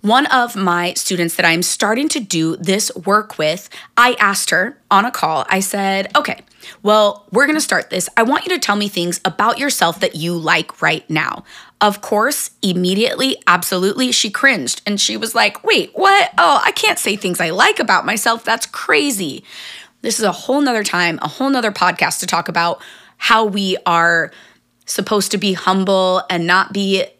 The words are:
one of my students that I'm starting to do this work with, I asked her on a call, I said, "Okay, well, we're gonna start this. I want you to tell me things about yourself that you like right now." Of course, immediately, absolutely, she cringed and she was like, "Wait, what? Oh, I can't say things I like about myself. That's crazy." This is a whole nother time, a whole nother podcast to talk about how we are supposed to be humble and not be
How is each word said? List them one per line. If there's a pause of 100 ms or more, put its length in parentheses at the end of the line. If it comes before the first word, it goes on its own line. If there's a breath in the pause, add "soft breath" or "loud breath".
one
of
my
students
that
I'm
starting
to
do
this (140)
work
with, (280 loud breath)
I
asked
her (140)
on
a
call,
I
said,
"Okay, (420 loud breath)
well,
we're
gonna
start
this.
I
want
you
to
tell
me
things
about
yourself
that
you
like
right
now." (380 loud breath)
Of
course, (120)
immediately, (100)
absolutely,
she
cringed
and
she
was
like,
"Wait,
what?
Oh,
I
can't
say
things
I
like
about
myself.
That's
crazy." (600 loud breath)
This
is
a
whole
nother
time,
a
whole
nother
podcast
to
talk
about (360 loud breath)
how
we
are (560 loud breath)
supposed
to
be
humble
and
not
be (160)